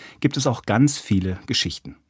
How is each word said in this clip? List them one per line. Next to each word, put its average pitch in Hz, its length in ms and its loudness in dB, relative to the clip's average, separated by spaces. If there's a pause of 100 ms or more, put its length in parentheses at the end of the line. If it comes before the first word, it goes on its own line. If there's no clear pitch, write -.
(200)
gibt 139 160 0
es 139 120 0
auch 117 160 -2
ganz 139 340 4
viele 92 480 0
Geschichten. - 500 -4 (140)